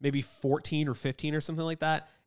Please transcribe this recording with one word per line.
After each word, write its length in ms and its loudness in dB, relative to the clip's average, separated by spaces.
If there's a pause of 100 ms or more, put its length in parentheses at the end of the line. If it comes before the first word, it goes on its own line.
maybe 200 2
fourteen 680 0
or 40 0
fifteen 400 -2
or 80 0
something 240 -4
like 140 -4
that. 300 0 (180)